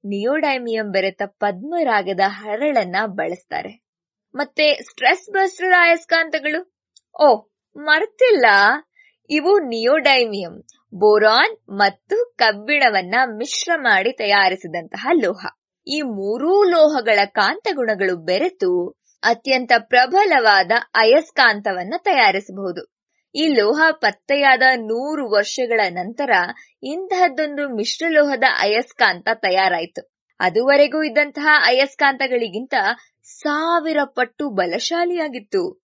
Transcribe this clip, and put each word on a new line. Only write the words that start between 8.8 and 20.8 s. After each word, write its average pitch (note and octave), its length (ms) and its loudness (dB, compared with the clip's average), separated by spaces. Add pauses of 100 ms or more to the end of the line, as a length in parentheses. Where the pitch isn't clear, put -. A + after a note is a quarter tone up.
ಇವು D#4 300 2
ನಿಯೋಡೈಮಿಯಂ, A#3 1040 0 (300)
ಬೋರಾನ್ G#3+ 640 4 (120)
ಮತ್ತು G3+ 680 -2
ಕಬ್ಬಿಣವನ್ನ G#3+ 800 0 (100)
ಮಿಶ್ರ A#3 500 -8
ಮಾಡಿ A3+ 360 0
ತಯಾರಿಸಿದಂತಹ G3 960 -2 (140)
ಲೋಹ. F3+ 240 -4 (420)
ಈ D4+ 140 -4
ಮೂರೂ B3 640 0
ಲೋಹಗಳ D4+ 640 4
ಕಾಂತಗುಣಗಳು G#3+ 920 -2
ಬೆರೆತು F3+ 840 -2 (220)
ಅತ್ಯಂತ B3 560 0
ಪ್ರಬಲವಾದ B3 920 2 (140)